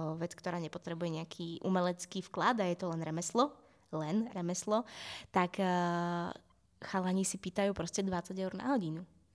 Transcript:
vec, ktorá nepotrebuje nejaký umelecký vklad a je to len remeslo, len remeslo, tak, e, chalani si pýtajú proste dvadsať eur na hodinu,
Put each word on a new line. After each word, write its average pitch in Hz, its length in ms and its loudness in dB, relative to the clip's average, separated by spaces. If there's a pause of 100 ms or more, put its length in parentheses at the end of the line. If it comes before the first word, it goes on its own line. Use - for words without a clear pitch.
(180)
vec, 170 140 -4
ktorá 175 300 -4
nepotrebuje 170 560 -4
nejaký 165 300 -6 (160)
umelecký 180 580 2
vklad 214 400 2
a 190 40 4
je 175 120 2
to 190 100 -4
len 165 140 -2
remeslo, 175 560 2 (320)
len 170 400 0
remeslo, 190 560 0 (440)
tak, 180 280 2
e, 196 80 4 (1120)
chalani 185 460 2
si 190 120 -2
pýtajú 196 360 0
proste 196 320 -2
dvadsať 185 320 -2
eur 190 160 -2
na 214 160 -4
hodinu, 175 320 2 (340)